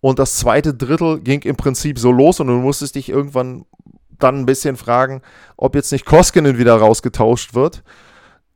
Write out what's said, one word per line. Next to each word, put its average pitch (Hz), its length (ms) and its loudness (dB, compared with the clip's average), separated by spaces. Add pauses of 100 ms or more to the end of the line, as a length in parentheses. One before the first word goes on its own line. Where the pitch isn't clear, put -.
und 131 160 0
das 135 180 -2
zweite 139 380 0
Drittel 156 460 -4
ging 139 240 -4
im 135 120 -4
Prinzip 139 420 -4
so 123 140 2
los 143 280 4
und 139 80 -4
du 123 60 0
musstest 131 400 -4
dich 135 140 -12
irgendwann 131 560 -6 (540)
dann 135 220 0
ein 123 60 -4
bisschen 135 300 -2
fragen, 131 460 -4 (340)
ob - 180 -2
jetzt 143 180 -2
nicht 139 120 -6
Koskinen 151 540 4
wieder 117 180 6
rausgetauscht 113 800 0
wird. 139 280 -2 (720)